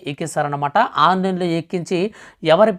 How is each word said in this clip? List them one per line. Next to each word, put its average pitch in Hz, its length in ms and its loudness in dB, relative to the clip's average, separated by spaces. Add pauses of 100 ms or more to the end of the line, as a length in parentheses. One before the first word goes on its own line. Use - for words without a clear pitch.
(140)
ఎక్కిస్తారన్నమాట. 147 640 -4 (320)
ఆన్లైన్లో 185 400 0 (100)
ఎక్కించి 170 400 -4 (560)
ఎవరి 208 240 4